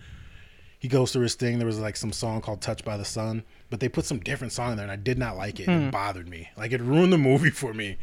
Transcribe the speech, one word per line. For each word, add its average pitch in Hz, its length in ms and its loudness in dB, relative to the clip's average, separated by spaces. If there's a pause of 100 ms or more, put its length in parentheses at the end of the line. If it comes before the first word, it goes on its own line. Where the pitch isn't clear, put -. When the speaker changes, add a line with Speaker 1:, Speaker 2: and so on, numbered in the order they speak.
(800)
Speaker 1:
he - 80 -6
goes 127 260 4
through 127 120 2
his 117 100 0
thing. 120 240 0
There 117 80 0
was, 110 140 -2
like, 107 160 -4
some 107 160 -4
song 110 280 -4
called 107 200 -6
Touched - 240 -6
by 107 120 -4
the 101 80 -6
Sun, 110 380 -4 (280)
but 110 100 -6
they 131 80 2
put 160 160 0
some 127 160 -2
different 110 320 -6
song 123 180 -2
in 113 60 -2
there, 101 80 -6
and 98 80 -6
I - 20 -8
did 120 240 0
not 113 180 -2
like 101 220 -6
it. 180 60 -10
Speaker 2:
Hmm. 185 80 4
Speaker 1:
It 147 180 4
bothered 98 380 -4
me. 85 280 -14
Like, 110 140 -6
it 123 100 0
ruined 156 320 6
the 170 60 8
movie 139 320 6
for 117 240 -2
me 107 280 -6